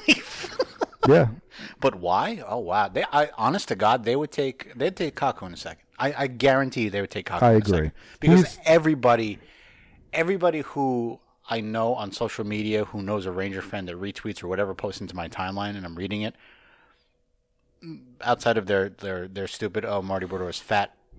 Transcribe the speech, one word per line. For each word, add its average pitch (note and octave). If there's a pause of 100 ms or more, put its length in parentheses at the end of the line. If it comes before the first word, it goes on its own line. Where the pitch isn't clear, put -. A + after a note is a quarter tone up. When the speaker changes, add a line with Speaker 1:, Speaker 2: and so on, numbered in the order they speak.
Speaker 1:
life. - (520)
Speaker 2:
Yeah. C#3 (520)
Speaker 1:
But C3
why? A2+
Oh, A#2
wow. G2
They, C#3
I, D3
honest C3+
to A#2
God, G#2+
they A#2+
would D3
take, -
they'd D#3+
take D#3+
Kakko B2
in E2+
a -
second. - (160)
I, C#3
I C#3+
guarantee C3
they G2+
would G2
take -
Kakko F#2
Speaker 2:
I A#2
Speaker 1:
in A2+
a A2
Speaker 2:
agree. G2+
Speaker 1:
second. D#2 (280)
Because E3
Speaker 2:
He's -
Speaker 1:
everybody, B2 (760)
everybody E3
who B2+ (300)
I A2+
know A2+
on G2+
social A2+
media G#2+
who G#2
knows G2
a F2+
Ranger F#2+
fan G2
that F2
retweets G2
or F2
whatever F#2+
posts -
into F2+
my E2
timeline G2
and F#2+
I'm E2+
reading G2+
it, A2+ (1900)
outside A#2+
of G2+
their, G2
their, F#2+
their F#2+
stupid, G#2
"Oh, G2+
Marty F#2+
Brodeur F#2
is -
fat," - (240)